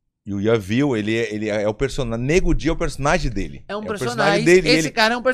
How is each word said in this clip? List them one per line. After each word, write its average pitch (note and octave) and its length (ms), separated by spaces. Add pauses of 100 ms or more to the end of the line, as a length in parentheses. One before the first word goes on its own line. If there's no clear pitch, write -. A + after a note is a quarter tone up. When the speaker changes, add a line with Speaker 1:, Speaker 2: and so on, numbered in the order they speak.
(260)
Speaker 1:
e G2+ 80
o G2+ 80
Ian A2+ 160
viu, A2+ 400
ele G#2+ 180
é, A2+ 160
ele G#2+ 160
é, G#2 140
é G2+ 60
o G#2+ 80
persona-, B2 420
Nego D#3 380
Di A#2+ 140
é - 20
o D#3+ 40
personagem D3 540
dele. F2+ 380
Speaker 2:
É G3 80
um G#3+ 60
Speaker 1:
É - 20
o - 40
Speaker 2:
personagem. G#3 560
Speaker 1:
personagem - 20
dele, F3 240
Speaker 2:
Esse D#3+ 180
Speaker 1:
ele, - 40
Speaker 2:
cara A3+ 220
é B3 40
um - 20
Speaker 1:
ele A#3 140